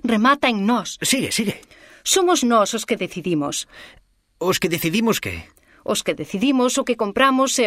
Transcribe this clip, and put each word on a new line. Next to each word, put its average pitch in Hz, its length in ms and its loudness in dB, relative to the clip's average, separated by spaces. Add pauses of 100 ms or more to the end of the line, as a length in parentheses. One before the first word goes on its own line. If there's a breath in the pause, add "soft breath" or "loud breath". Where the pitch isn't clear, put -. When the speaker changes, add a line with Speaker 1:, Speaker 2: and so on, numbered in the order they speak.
Speaker 1:
remata 247 480 2
en 202 160 0
nós. 226 400 0
Speaker 2:
Sigue, 247 240 0
sigue. - 320 -4 (440 loud breath)
Speaker 1:
Somos 359 380 2
nós 233 340 2
os - 80 -6
que 214 160 -2
decidimos. 156 640 -4 (720 loud breath)
Speaker 2:
Os 180 240 0
que 175 80 0
decidimos 185 480 0
que? 87 320 -10 (320 soft breath)
Speaker 1:
Os - 240 -4
que 165 80 -2
decidimos 247 640 0
o 269 80 -2
que 240 160 -2
compramos 254 560 0
e 240 100 2